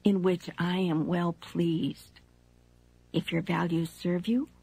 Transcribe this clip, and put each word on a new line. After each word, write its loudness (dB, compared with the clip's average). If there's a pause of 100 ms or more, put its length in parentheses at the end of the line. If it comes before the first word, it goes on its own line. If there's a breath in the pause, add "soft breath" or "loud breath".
in 4
which 0
I 0
am 2
well 0
pleased." -4 (920)
If -2
your 0
values 0
serve -2
you, 0 (140)